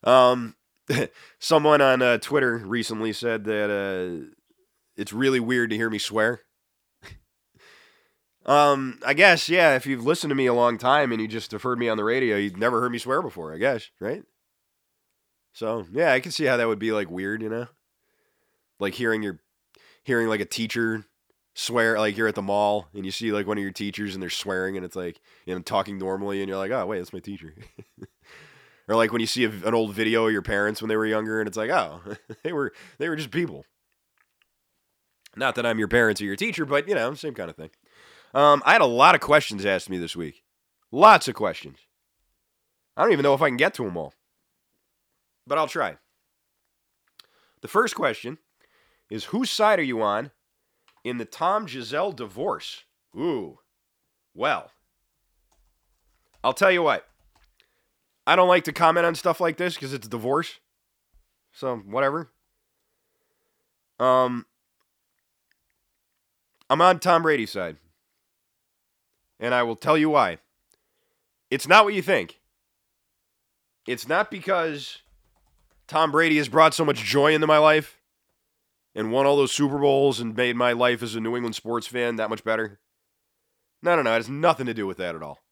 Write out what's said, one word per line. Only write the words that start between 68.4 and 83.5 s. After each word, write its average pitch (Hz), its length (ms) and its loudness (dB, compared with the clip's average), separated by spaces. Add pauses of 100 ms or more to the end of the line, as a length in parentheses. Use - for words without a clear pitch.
And 120 160 -2
I 123 80 2
will 117 140 -4
tell 156 220 0
you 156 120 2
why. 107 280 2 (1120)
It's 135 180 -4
not 208 160 10
what 208 100 -2
you 190 80 -2
think. 135 380 -2 (1500)
It's 120 220 -8
not 190 220 0
because 165 720 -6 (840)
Tom 156 240 0
Brady 156 280 2
has 143 100 -2
brought 156 260 6
so 165 100 -2
much 147 200 0
joy 143 300 2
into 156 120 2
my 151 120 6
life 156 420 4 (920)
and 110 180 -4
won 135 140 2
all 143 100 4
those 135 160 2
Super 143 260 -2
Bowls 139 400 2
and 117 160 -8
made 120 220 0
my 123 160 2
life 120 300 0
as 113 120 -8
a 113 60 -6
New 113 160 -4
England 120 180 -6
sports 117 320 -8
fan 120 300 -4
that 110 140 -4
much 110 120 -8
better. 110 380 -4 (1000)